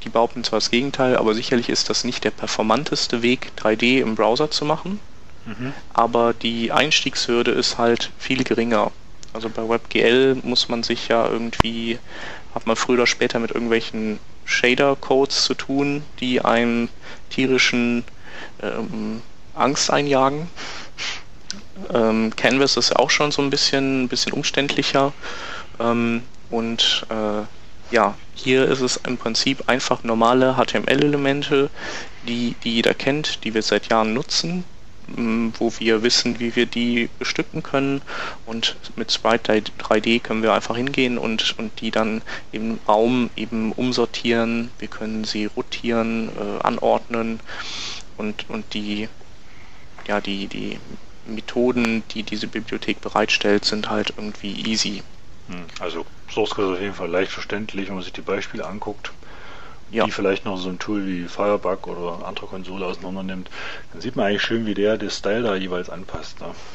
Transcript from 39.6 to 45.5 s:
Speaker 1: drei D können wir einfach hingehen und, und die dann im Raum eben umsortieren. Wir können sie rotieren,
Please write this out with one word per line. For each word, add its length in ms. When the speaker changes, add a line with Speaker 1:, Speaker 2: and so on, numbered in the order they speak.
Speaker 1:
drei 220
D 200
können 240
wir 100
einfach 240
hingehen 400
und, 420
und 220
die 100
dann 300
im 340
Raum 480
eben 380
umsortieren. 1080
Wir 80
können 380
sie 200
rotieren, 840